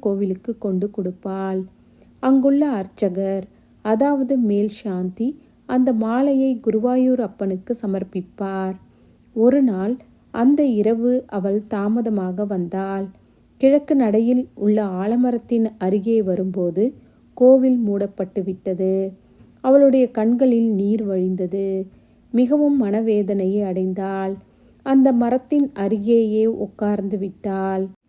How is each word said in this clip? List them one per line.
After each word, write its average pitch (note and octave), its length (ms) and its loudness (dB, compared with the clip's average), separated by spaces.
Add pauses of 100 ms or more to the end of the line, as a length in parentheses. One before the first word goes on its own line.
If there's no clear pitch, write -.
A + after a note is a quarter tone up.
கோவிலுக்கு G3 580 -4
கொண்டு G3 320 -4
கொடுப்பாள். F#3+ 760 -6 (540)
அங்குள்ள C#4 520 2
அர்ச்சகர், G3 760 -4 (360)
அதாவது C4+ 540 0
மேல் G#3 320 0
சாந்தி, G3 720 -6 (280)
அந்த B3+ 260 2
மாலையை C4 720 0
குருவாயூர் B3 560 2
அப்பனுக்கு F#3+ 600 -4
சமர்ப்பிப்பார். F#3+ 920 -6 (600)
ஒரு B3+ 280 4
நாள் G#3+ 340 0 (340)
அந்த C#4+ 340 2
இரவு A#3 600 0
அவள் G3+ 400 -4
தாமதமாக G#3 760 -2
வந்தாள். F#3+ 640 -6 (500)
கிழக்கு C#4+ 400 4
நடையில் A#3 580 2
உள்ள G#3 300 2
ஆலமரத்தின் A3+ 920 0
அருகே G#3 440 0
வரும்போது F#3 840 -2 (300)
கோவில் B3+ 420 6
மூடப்பட்டு G3+ 680 -4
விட்டது. F#3+ 680 -4 (480)
அவளுடைய C4 500 6
கண்களில் A#3 600 2
நீர் G3+ 380 -2
வழிந்தது. F#3+ 800 -4 (460)
மிகவும் C#4 520 2
மனவேதனையை G3+ 800 0
அடைந்தாள். F#3+ 720 -4 (480)
அந்த C4+ 300 4
மரத்தின் B3+ 640 0
அருகேயே G#3+ 720 0
உட்கார்ந்து G3+ 720 -4
விட்டாள். F#3+ 680 -6 (220)